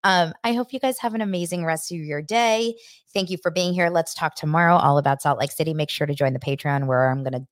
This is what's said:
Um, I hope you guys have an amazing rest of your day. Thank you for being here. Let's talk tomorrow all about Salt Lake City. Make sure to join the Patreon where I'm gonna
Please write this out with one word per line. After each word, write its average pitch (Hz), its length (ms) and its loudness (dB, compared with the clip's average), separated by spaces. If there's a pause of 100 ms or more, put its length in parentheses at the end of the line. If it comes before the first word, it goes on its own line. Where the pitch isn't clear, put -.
Um, 180 280 4 (120)
I 233 80 0
hope 240 200 -2
you 262 80 -6
guys 262 180 -2
have 226 160 -4
an 226 60 -2
amazing 175 440 -4
rest 160 280 -4
of 175 60 -8
your 151 240 -6
day. 226 520 2 (380)
Thank 190 180 -2
you 180 120 -4
for 175 80 0
being 180 240 0
here. 175 160 2
Let's 165 240 0
talk 160 200 -4
tomorrow 170 420 4
all 143 220 4
about 139 240 0
Salt 139 160 0
Lake 139 140 -2
City. 160 220 -4
Make 151 160 -2
sure - 160 -2
to 147 80 -4
join 139 180 0
the 131 60 -4
Patreon 139 480 -2
where 131 240 4
I'm 135 140 -4
gonna 131 280 -6